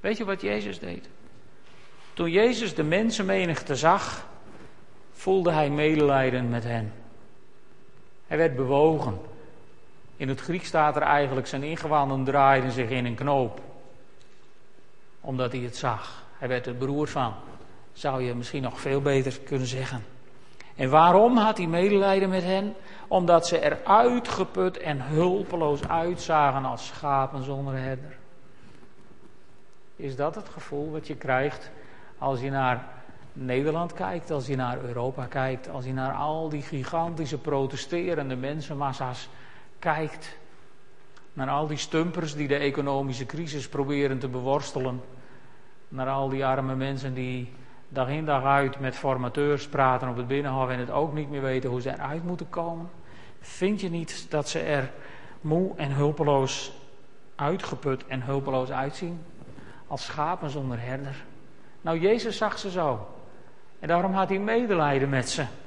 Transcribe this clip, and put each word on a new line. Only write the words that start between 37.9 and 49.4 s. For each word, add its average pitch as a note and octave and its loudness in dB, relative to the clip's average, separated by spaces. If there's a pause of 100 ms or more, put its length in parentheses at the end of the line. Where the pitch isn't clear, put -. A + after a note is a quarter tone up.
mensenmassa's C3+ -4 (500)
kijkt, D#3 -2 (960)
naar C3+ -4
al C#3+ 2
die D3+ -2
stumpers E3 0
die D3 -2
de C#3+ 4
economische C#3 0
crisis D3 -6
proberen C#3 2
te C3 -4
beworstelen, B2+ 0 (840)
naar C3 -4
al C3+ 0
die C3+ 0
arme C3 2
mensen C3 -2
die B2+ -4 (360)
dag C3 0
in D3+ -2
dag C#3 4
uit C#3 4
met C3 -2
formateurs C#3 0